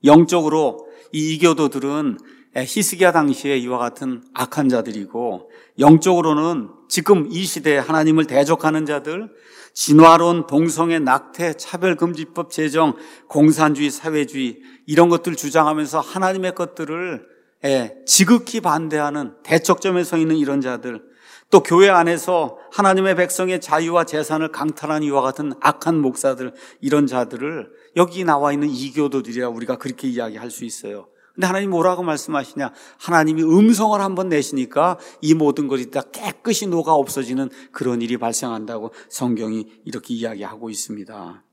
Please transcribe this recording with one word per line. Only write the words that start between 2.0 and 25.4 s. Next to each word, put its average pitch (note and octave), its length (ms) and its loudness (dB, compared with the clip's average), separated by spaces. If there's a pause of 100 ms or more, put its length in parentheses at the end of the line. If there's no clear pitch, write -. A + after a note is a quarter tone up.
히스기야 F3 580 0
당시에 C#3 440 0
이와 B2 220 -4
같은 A#2+ 440 -6 (120)
악한 C3 340 -2
자들이고, A2+ 840 -4 (280)
영적으로는 D#3 880 4 (200)
지금 F3 420 2
이 F3+ 140 -6
시대에 D3+ 340 0
하나님을 D#3 480 2
대적하는 D#3 580 0
자들, D3+ 460 -8 (420)
진화론, E3 760 6
동성애, E3 520 0
낙태, D3 560 -2
차별금지법 E3+ 960 -4
제정, D#3 440 0 (340)
공산주의, D3+ 600 4
사회주의, C#3 680 -6 (280)
이런 E3 220 6
것들 E3+ 280 0
주장하면서 D3+ 640 0
하나님의 F#3 540 -4
것들을, E3+ 720 -8 (400)
예, C3 300 -2 (120)
지극히 A3+ 540 2
반대하는 D3+ 720 -4 (100)
대척점에 F3 600 0
서 E3+ 120 -6
있는 D#3+ 200 2
이런 C#3 240 -2
자들, B2 420 -8 (480)
또 G3 120 8
교회 F#3+ 260 6
안에서 E3+ 680 2 (120)
하나님의 F#3+ 460 2
백성의 F3+ 440 -2
자유와 E3 440 0
재산을 D#3 480 -4
강탈한 D3+ 500 -4
이와 C#3 180 0
같은 C3+ 400 -4